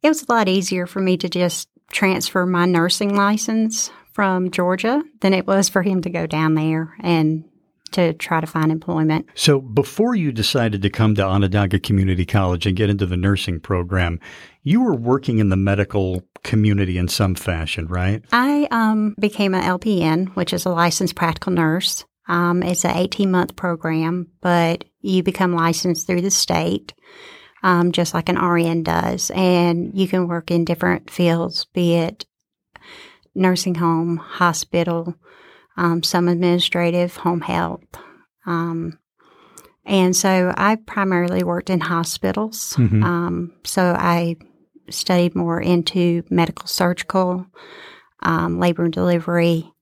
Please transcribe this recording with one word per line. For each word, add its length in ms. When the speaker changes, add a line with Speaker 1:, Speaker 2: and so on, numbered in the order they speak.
Speaker 1:
it 60
was 160
a 80
lot 160
easier 400
for 140
me 160
to 100
just 400
transfer 540
my 200
nursing 480
license 760
from 380
Georgia 520
than 140
it 120
was 220
for 140
him 220
to 60
go 160
down 280
there 480
and 420
to 220
try 260
to 80
find 240
employment. 600
Speaker 2:
So 260
before 560
you 160
decided 500
to 80
come 260
to 100
Onondaga 540
Community 460
College 400
and 100
get 140
into 160
the 120
nursing 420
program, 600
you 200
were 120
working 440
in 100
the 60
medical 680
community 540
in 100
some 280
fashion, 520
right? 440
Speaker 1:
I, 400
um, 480
became 360
an 80
L 160
P 240
N, 320
which 180
is 120
a 40
licensed 460
practical 360
nurse. 540
Um, 340
it's 240
an 100
eighteen-month 600
program, 720
but 440
you 220
become 320
licensed 500
through 160
the 80
state, 640
um, 280
just 220
like 160
an 80
R 200
N 260
does. 480
And 680
you 100
can 200
work 240
in 120
different 460
fields, 640
be 220
it 300
nursing 420
home, 420
hospital, 960
um, 240
some 240
administrative, 880
home 240
health. 420
Um, 540
and 280
so 440
I 180
primarily 680
worked 260
in 100
hospitals. 1000
Speaker 2:
Mm-hmm. 240
Speaker 1:
Um, 520
so 340
I 380
studied 460
more 260
into 680
medical 380
surgical, 800
um, 380
labor 240
and 100
delivery 800